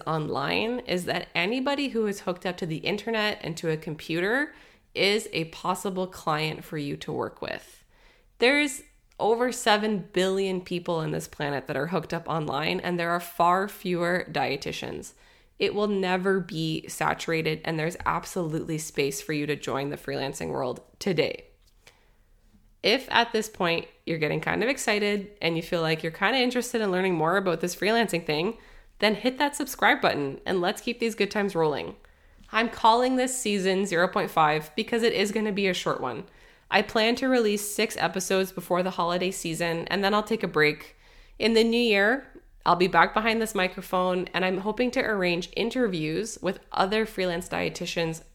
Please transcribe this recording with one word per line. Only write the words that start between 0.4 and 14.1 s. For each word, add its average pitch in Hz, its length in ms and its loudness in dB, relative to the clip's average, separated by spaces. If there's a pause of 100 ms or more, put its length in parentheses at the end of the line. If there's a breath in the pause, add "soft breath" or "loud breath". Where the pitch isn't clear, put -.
is 180 260 -4
that - 280 -4
anybody 262 540 0
who 220 180 0
is 202 140 -4
hooked 180 260 -4
up 180 120 -4
to 185 80 -4
the 160 100 -4
internet 214 680 -2
and 165 140 -6
to 165 140 -2
a 156 60 0
computer 175 800 -2 (400 loud breath)
is 202 380 2
a 160 140 -2
possible 185 600 -4
client 156 560 -4
for 160 160 -8
you 147 200 -4
to - 120 -10
work 127 320 -6
with. - 400 -10 (560 soft breath)
There's 285 440 2 (380)
over 233 320 2
seven 208 600 2
billion 190 480 0
people 175 360 -4
on 156 160 -2
this 156 160 -6
planet 143 400 -4
that 147 80 -4
are 143 100 -2
hooked 170 260 -4
up 170 160 -6
online, 165 520 -2
and 175 180 -2
there 170 120 0
are 175 100 0
far 180 480 2
fewer 175 600 -2